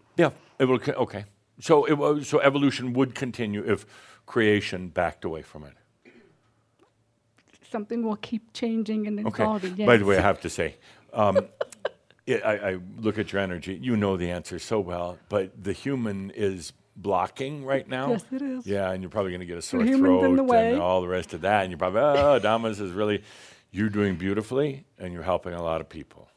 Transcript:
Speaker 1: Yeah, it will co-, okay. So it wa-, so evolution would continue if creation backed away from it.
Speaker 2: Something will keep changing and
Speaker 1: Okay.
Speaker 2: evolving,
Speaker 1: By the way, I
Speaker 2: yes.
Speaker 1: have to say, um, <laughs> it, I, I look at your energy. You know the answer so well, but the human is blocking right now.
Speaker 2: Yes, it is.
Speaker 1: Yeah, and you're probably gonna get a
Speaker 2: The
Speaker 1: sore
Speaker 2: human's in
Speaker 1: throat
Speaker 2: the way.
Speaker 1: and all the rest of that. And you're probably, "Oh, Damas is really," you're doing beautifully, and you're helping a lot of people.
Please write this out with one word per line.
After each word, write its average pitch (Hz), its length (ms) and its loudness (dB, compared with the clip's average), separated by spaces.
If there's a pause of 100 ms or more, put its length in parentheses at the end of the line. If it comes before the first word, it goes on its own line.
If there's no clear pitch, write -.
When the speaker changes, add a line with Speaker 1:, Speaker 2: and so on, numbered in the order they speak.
(160)
Speaker 1:
Yeah, 165 140 4 (280)
it 135 80 4
will 127 140 4
co-, - 120 -4 (120)
okay. 101 200 -10 (360)
So 147 260 6
it 156 80 4
wa-, 147 260 2
so 143 200 0
evolution 139 540 2
would 127 200 2
continue 107 500 -4
if 104 220 0 (400)
creation 104 600 2
backed 82 360 -2
away 80 160 -6
from 76 240 -18
it. 73 80 -20 (2000)
Speaker 2:
Something 233 320 -4
will 214 140 -2
keep - 360 -8
changing 220 540 -2
and 214 220 -4
Speaker 1:
Okay. 214 160 0
Speaker 2:
evolving, 202 420 -2
Speaker 1:
By 117 100 8
the 101 80 4
way, 98 120 6
I - 20 6
Speaker 2:
yes. 90 60 4
Speaker 1:
have 95 180 4
to 85 80 -4
say, 82 240 -4 (400)
um, 107 320 2 (400)
<laughs> - 400 -14
it, 117 180 0
I, 101 280 0
I 92 60 -4 (200)
look 110 200 -2
at 98 140 -4
your 98 80 0
energy. 92 400 -4
You 120 160 -2
know 101 220 2
the 87 120 -4
answer 87 280 -8
so 110 220 -4
well, 87 360 -6 (140)
but 98 320 -4
the 95 100 -4
human 107 580 -4
is 95 420 -4 (240)
blocking 101 680 -4
right 135 240 -4
now. 131 220 -4
Speaker 2:
Yes, 226 220 -2
it 262 100 -6
is. 254 240 -8
Speaker 1:
Yeah, 98 240 -2
and 92 120 -4
you're 90 80 -10
probably 98 220 -2
gonna 90 140 -8
get 85 80 -10
a - 40 -8
Speaker 2:
The 85 40 -10
Speaker 1:
sore 247 220 -2
Speaker 2:
human's 262 100 4 (300)
in 269 100 6
Speaker 1:
throat - 20 6
Speaker 2:
the 269 80 4
way. 233 280 4
Speaker 1:
and 269 100 0
all 92 180 2
the 90 80 -4
rest 90 260 -4
of 80 80 -8
that. 98 200 2
And 92 80 -4
you're 82 80 -10
probably, 92 220 0
"Oh, 143 400 4
Damas 110 400 0
is 95 120 -6
really," 104 300 -2 (480)
you're 104 180 -2
doing 101 280 0
beautifully, 110 680 -2 (140)
and 90 140 -10
you're 87 100 -10
helping 87 320 -2
a 85 80 -6
lot 82 180 -2
of 76 80 -12
people. - 480 -18